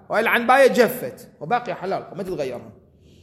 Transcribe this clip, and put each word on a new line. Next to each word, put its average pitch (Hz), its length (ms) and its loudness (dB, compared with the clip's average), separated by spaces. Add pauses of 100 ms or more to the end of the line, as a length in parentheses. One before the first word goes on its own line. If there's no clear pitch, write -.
وهي 202 120 0
العنباية 233 460 4
جفت 190 640 0 (100)
وباقي 180 360 -6
حلال 170 400 -6
ما 185 80 -10
تتغير. 143 380 -8 (600)